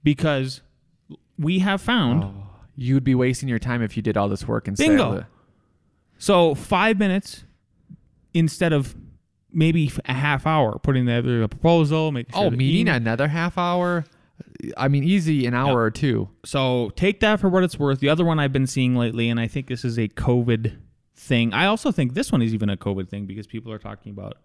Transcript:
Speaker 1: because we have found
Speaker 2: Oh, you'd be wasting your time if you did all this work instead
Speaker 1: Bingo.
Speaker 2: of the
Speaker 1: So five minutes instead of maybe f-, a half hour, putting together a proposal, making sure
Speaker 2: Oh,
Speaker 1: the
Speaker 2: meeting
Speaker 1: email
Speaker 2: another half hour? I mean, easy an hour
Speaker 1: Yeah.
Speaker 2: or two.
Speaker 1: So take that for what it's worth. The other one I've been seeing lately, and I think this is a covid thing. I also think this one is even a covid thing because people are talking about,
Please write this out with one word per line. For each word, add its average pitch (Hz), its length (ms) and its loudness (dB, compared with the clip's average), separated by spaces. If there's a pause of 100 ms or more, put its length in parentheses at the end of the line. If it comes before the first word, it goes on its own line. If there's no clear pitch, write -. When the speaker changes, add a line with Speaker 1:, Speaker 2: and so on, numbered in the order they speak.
Speaker 1:
because 139 580 0 (800)
we 170 200 0
have 196 220 0
found 165 440 0
Speaker 2:
Oh, 98 80 -10 (420)
you'd 131 280 0
be 131 120 2
wasting 127 340 0
your 113 100 -2
time 120 220 -4
if 110 160 -4
you 107 60 -2
did 107 140 0
all 101 120 2
this 101 180 -6
work 110 200 -4
instead 101 220 0
Speaker 1:
Bingo. 269 200 4
Speaker 2:
of - 60 -4
the - 100 -8 (920)
Speaker 1:
So 170 380 4
five 202 420 0
minutes 196 460 -2 (920)
instead 165 400 2
of 143 220 0 (560)
maybe 160 360 2
f-, 120 180 -8
a 127 80 -4
half 139 340 0
hour, 151 320 0
putting 131 260 0
together 120 380 0
a 107 40 0
proposal, 160 640 2
making 123 220 -6
sure 202 120 0
Speaker 2:
Oh, 170 40 2
Speaker 1:
the 120 80 -2
Speaker 2:
meeting 147 240 2
Speaker 1:
email 196 140 2
Speaker 2:
another 117 320 0
half 165 300 -2
hour? 175 480 0 (720)
I 131 120 0
mean, 139 160 2
easy 160 420 2
an 120 80 0
hour 127 180 0
Speaker 1:
Yeah. 127 60 2 (100)
Speaker 2:
or 107 40 -2
two. 110 380 0 (160)
Speaker 1:
So 127 500 -2
take 202 260 0
that 214 180 4
for 196 100 2
what 185 140 4
it's - 140 -2
worth. 139 220 0
The 139 100 2
other 165 160 2
one 160 140 2
I've 139 140 0
been 135 140 2
seeing 127 280 0
lately, 117 340 0
and 117 100 0
I 117 80 -2
think 135 200 -6
this 123 180 -6
is 117 140 -4
a 110 100 0
covid 120 640 0 (400)
thing. 117 380 0
I 147 140 2
also 226 240 0
think 127 220 -2
this 220 180 -4
one 123 100 2
is 113 120 0
even 104 160 -2
a 98 80 -2
covid 95 320 -6
thing 101 160 -10
because 104 220 -12
people 110 240 -14
are 107 80 -12
talking 107 320 -16
about, 98 340 -14